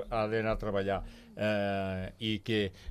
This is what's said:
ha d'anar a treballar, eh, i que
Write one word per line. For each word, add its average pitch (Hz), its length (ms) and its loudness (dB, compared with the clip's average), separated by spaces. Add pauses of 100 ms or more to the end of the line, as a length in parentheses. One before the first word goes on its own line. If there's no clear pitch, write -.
ha 110 200 2
d'anar 110 260 2
a 107 40 -2
treballar, 98 440 0 (360)
eh, 98 800 0
i 110 280 0
que 110 140 2 (300)